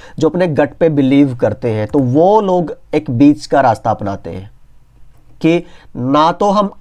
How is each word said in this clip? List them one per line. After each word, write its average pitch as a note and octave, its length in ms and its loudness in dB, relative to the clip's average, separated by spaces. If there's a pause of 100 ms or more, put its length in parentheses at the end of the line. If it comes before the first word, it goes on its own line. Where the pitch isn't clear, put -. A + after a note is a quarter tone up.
(200)
जो D#3+ 100 2
अपने F3 180 -2
गट D3 260 -2
पे E3 160 2
बिलीव C#3 460 2
करते A#2 340 -4
हैं, G#2+ 180 -4
तो D3 120 -2
वो D#3+ 420 2
लोग F3+ 340 -2 (180)
एक D3+ 160 -2
बीच C#3+ 360 2
का C#3 160 0
रास्ता A#2 300 0
अपनाते G2 380 -8
हैं F#2+ 220 -14 (920)
कि E3+ 220 2 (320)
ना D3 360 0
तो G3+ 180 -2
हम G3 320 0